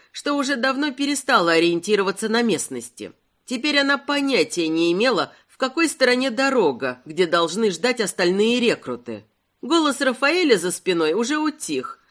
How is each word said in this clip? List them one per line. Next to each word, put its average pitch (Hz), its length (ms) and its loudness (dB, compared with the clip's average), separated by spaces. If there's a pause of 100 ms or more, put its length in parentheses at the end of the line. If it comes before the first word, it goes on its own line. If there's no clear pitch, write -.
(140)
что 285 240 -4
уже 277 180 -2
давно 269 380 -2
перестала 269 580 0
ориентироваться 185 800 0
на 226 140 2
местности. 131 680 -4 (320)
Теперь 285 340 -2
она 277 200 2
понятия 269 720 -2
не 165 240 2
имела, 190 400 0 (160)
в - 80 -20
какой 277 320 0
стороне 254 420 0
дорога, 185 720 0
где 160 240 -2
должны 170 440 0
ждать 240 280 -2
остальные 202 600 2
рекруты. 120 640 -4 (360)
Голос 302 380 2
Рафаэля 277 560 2
за 175 160 0
спиной 165 400 0
уже 233 260 0
утих, 294 640 -6 (120)